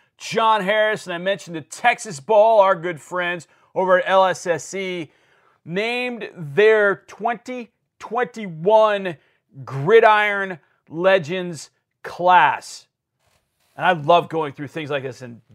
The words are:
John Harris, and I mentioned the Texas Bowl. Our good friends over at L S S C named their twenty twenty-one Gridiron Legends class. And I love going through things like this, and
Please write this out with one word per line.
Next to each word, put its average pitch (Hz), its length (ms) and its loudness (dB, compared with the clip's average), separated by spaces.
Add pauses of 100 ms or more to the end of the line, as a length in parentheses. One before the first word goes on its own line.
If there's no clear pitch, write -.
(180)
John 220 440 0
Harris, 214 440 -2
and 180 80 -10
I 170 60 -8
mentioned 180 360 -6
the 156 60 -10
Texas 220 580 -4
Bowl. 214 400 4
Our 190 160 4
good 165 240 -8
friends 175 480 -8 (280)
over 185 240 2
at 175 80 -2
L 190 180 4
S 180 220 -4
S 160 180 -4
C 180 460 -10 (520)
named 226 720 -6
their 202 640 2 (100)
twenty 240 640 -10 (280)
twenty-one 208 1160 0 (460)
Gridiron 202 960 2 (300)
Legends 180 800 -2 (340)
class. 170 840 2 (920)
And 151 80 -4
I 185 80 4
love 160 360 2
going 156 240 -6
through 147 140 -14
things 151 220 -12
like 139 140 -4
this, 127 180 -12
and 120 200 -18 (120)